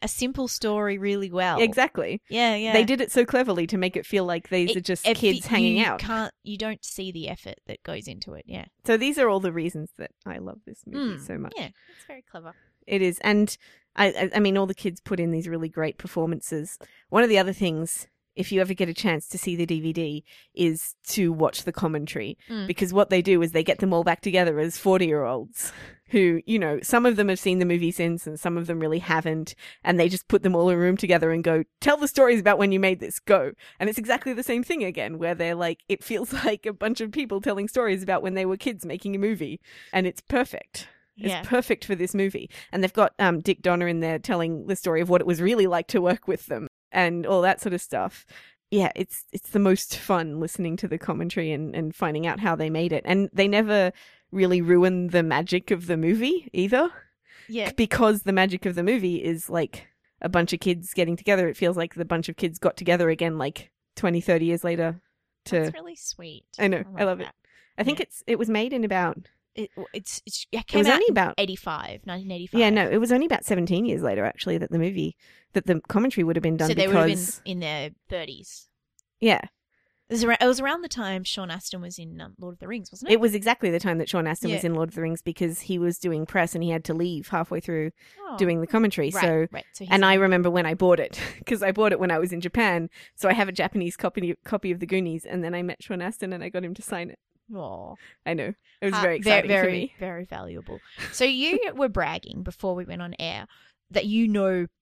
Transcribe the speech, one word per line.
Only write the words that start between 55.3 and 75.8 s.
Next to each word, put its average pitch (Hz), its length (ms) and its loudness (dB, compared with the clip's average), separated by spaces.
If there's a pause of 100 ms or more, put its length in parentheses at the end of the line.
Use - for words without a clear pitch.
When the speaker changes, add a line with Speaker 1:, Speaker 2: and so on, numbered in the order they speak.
Speaker 2:
of 175 160 -2
the 170 100 0
movie 226 560 2
either. 247 360 2 (600)
Speaker 1:
Yeah. 220 260 -4
Speaker 2:
Because 214 480 4
the 196 80 0
magic 190 340 2
of 180 100 -2
the 175 80 0
movie 185 380 2
is, 165 280 -4
like, - 380 -4 (340)
a 175 80 -4
bunch 175 240 4
of - 80 -2
kids 175 320 -2
getting 170 240 0
together. 185 320 2
It - 80 -4
feels 180 180 2
like 170 200 -4
the 170 100 -4
bunch 165 240 -2
of 160 80 -10
kids 170 220 -4
got - 180 0
together 175 320 2
again, 160 280 0
like, 147 340 -6 (260)
twenty, 170 240 0
thirty 165 240 2
years 170 180 0
later. 170 380 -2 (440)
To 175 160 0
Speaker 1:
That's 156 120 -2
really 339 220 -16
sweet. - 500 -14 (140)
Speaker 2:
I 202 100 2
know. 185 80 0
Speaker 1:
I - 40 -4
Speaker 2:
I 190 120 -14
Speaker 1:
like 196 120 0
Speaker 2:
love 185 160 -2
it. - 40 -8
Speaker 1:
that. - 100 -16 (420)
Speaker 2:
I 208 60 0
think 285 160 -2
Speaker 1:
Yeah. - 40 -2
Speaker 2:
it's, - 220 -18
it 233 140 0
was 226 100 -2
made 220 220 0
in 247 140 -2
about 180 320 0 (380)
Speaker 1:
It, 214 160 -8 (220)
it's, - 320 -10
it's, - 260 -10
it 226 80 -4
Speaker 2:
It - 80 -10
Speaker 1:
came - 120 4
Speaker 2:
was 202 80 6
Speaker 1:
out 269 60 8
Speaker 2:
only 359 140 4
Speaker 1:
in 415 60 4
Speaker 2:
about 185 260 2
Speaker 1:
eighty-five, 185 640 -6
nineteen 190 260 -10
eighty-five. 180 280 -2
Speaker 2:
Yeah, 220 100 6
no, 208 180 4
it 135 100 2
was 233 140 2
only 262 140 4
about 294 200 -2
seventeen 180 400 2
years 170 180 -2
later, 104 220 0
actually, 175 340 -2
that 170 120 -6
the 165 60 0
movie, 165 400 -2 (360)
that 190 120 -2
the 175 220 2